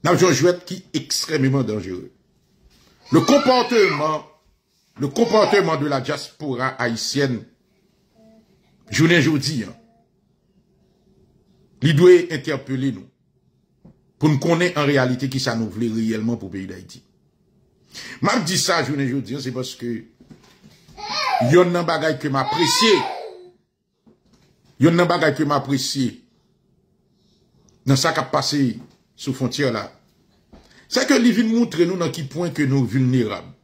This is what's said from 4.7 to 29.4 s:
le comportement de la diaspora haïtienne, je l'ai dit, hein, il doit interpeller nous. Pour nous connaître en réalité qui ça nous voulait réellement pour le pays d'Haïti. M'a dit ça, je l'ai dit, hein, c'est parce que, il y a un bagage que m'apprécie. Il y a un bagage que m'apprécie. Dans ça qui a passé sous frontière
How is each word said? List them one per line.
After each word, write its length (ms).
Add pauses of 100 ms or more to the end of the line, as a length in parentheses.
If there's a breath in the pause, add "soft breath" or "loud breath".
le 80
comportement 720
de 100
la 120
diaspora 680
haïtienne, 760 (1500)
je 120
l'ai 180 (180)
dit, 280
hein, 80 (2000)
il 140
doit 160 (180)
interpeller 600
nous. 160 (1120)
Pour 100
nous 100
connaître 400
en 60
réalité 440
qui 100
ça 160
nous 140
voulait 240
réellement 440
pour 120
le 40
pays 120
d'Haïti. 380 (1160 loud breath)
M'a 180
dit 180
ça, 260
je 100
l'ai 280
dit, 140
hein, 40
c'est 120
parce 240
que, 300 (1400)
il 80
y 40
a 60
un 220
bagage 340
que 100
m'apprécie. 680 (1800)
Il 80
y 20
a 20
un 140
bagage 320
que 60
m'apprécie. 760 (1600)
Dans 100
ça 160
qui 80
a 40
passé 560 (360)
sous 180
frontière 380